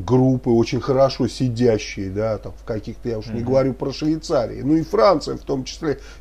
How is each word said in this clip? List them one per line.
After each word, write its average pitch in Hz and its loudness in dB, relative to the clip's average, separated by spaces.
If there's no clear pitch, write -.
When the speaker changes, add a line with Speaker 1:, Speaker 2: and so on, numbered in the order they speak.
Speaker 1:
группы, 127 2
очень 117 4
хорошо 135 2
сидящие, 113 0
да, 104 -2
там - -14
в - -20
каких-то, 113 -8
я 110 -4
уж 110 -10
не 113 -6
Speaker 2:
Мгм. 117 -4
Speaker 1:
говорю 131 2
про 131 -6
Швейцарию, 131 -2
ну 151 4
и 160 2
Франция 170 2
в - -12
том 135 -4
числе. 147 -6